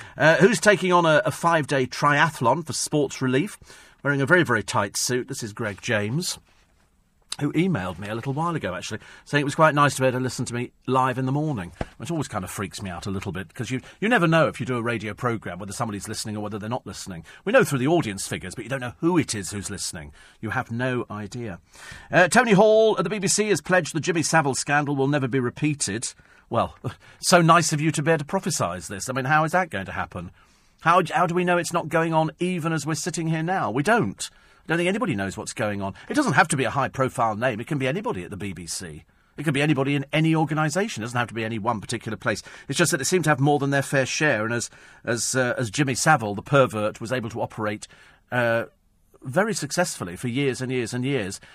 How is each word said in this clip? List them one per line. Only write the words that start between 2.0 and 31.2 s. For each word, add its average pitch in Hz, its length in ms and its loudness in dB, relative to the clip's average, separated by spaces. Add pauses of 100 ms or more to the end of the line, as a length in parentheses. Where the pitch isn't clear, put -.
for - 60 -8
sports - 500 -2
relief? 135 380 0 (440)
Wearing 139 180 0
a 135 40 0
very, 170 180 6
very 113 200 2
tight 101 320 -2
suit. 123 320 -2
This - 160 -8
is 110 80 -6
Greg 107 300 -6
James, 117 580 -2 (1040)
who 143 100 0
emailed 98 480 0
me 101 80 -12
a 107 80 -6
little 139 160 -6
while 160 240 -2
ago, 98 180 -4
actually, 90 260 -8 (260)
saying 147 160 2
it - 20 2
was 139 120 -2
quite 156 200 6
nice 143 200 4
to 131 60 -4
be 131 60 6
able 127 120 2
to 127 40 -2
listen 127 220 -4
to 117 80 -8
me 120 180 -6 (160)
live 127 300 2
in 131 80 -2
the 131 80 0
morning, 135 400 -4 (240)
which 113 120 -10
always 165 200 -4
kind 98 160 -4
of 87 60 -10
freaks 98 300 -8
me 101 80 -8
out 82 160 -10
a 104 60 -4
little 95 220 -6
bit, 92 200 -10
'cause 110 160 -8
you, 127 120 -4 (180)
you 190 80 0
never 220 180 4
know 160 220 4
if 98 100 -4
you 117 80 -6
do 127 120 -2
a 117 40 -4
radio 110 320 -4
programme 107 460 -4
whether 98 140 -10
somebody's 104 340 -6
listening 107 300 -8
or - 20 -6
whether 104 180 -8
they're 104 120 -10
not 123 160 -8
listening. 92 400 -12 (180)
We 190 80 -2
know 240 140 6
through 139 140 0
the 127 80 0
audience 127 380 0
figures, 95 300 -8
but 120 80 -10
you 110 60 -12
don't 135 100 -6
know 123 220 -8
who 170 160 4
it - 180 2
is 98 160 -8
who's 101 180 -8
listening. 85 440 -10 (260)
You 110 120 -6
have 120 200 -4
no 123 400 -4
idea. 104 480 -10 (500)
Uh, 170 200 6
Tony 233 240 6
Hall 214 440 8
at 175 60 2
the 180 60 -4
B 214 100 -4
B 190 80 -2
C 214 220 2
has 180 100 2
pledged 180 340 2
the 165 60 -2
Jimmy 165 240 0
Savile 143 320 2
scandal 147 400 0
will 135 120 2
never 139 200 0
be 131 120 0
repeated. 123 760 -2 (360)
Well, 107 280 -2 (220)
<laughs> - 200 -20
so 175 220 6
nice 165 320 6
of 147 80 0
you 156 100 2
to 151 100 -2
be 147 100 2
able 156 80 2
to 147 60 -8
prophesise 101 600 -4
this. 98 220 -8
I 123 40 -4
mean, 127 120 -4
how 151 180 4
is 160 80 -2
that 180 180 0
going 98 180 -6
to 95 40 -10
happen? 90 400 -8 (500)
How, 175 200 4 (100)
how 156 140 2